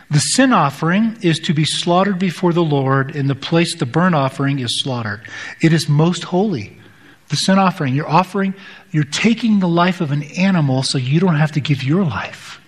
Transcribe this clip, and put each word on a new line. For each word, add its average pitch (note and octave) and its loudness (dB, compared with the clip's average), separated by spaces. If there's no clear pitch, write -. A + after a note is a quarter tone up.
"The D3 2
sin C4 2
offering F3+ 2
is E3 2
to - -2
be D3+ 2
slaughtered F3+ 0
before F3 0
the F3 2
Lord C#3 0
in C#3 -2
the C#3 0
place E3+ 0
the D3+ -4
burnt E3 2
offering C#3 -2
is A#2+ -4
slaughtered. A2+ -6
It D#3+ 4
is D#3+ 0
most D#3 2
holy." F3+ -2
The D3 -4
sin F#3+ 2
offering, E3 0
you're D3 -2
offering, G3 0
you're D3+ 0
taking A3 0
the F#3 2
life F3 2
of C#3+ -2
an D3 -2
animal D3+ 0
so B2+ -4
you C3+ 0
don't F3+ 2
have D3+ 0
to D3+ -2
give B2 -2
your D#3+ 0
life. - -8